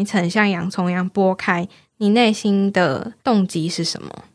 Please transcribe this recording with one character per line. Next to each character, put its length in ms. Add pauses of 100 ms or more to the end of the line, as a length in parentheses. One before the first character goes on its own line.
一 20
层 280
像 180
洋 220
葱 200
一 40
样 160
剥 240
开 340 (300)
你 100
内 240
心 400
的 400 (100)
动 240
机 220
是 160
什 160
么。 100 (240)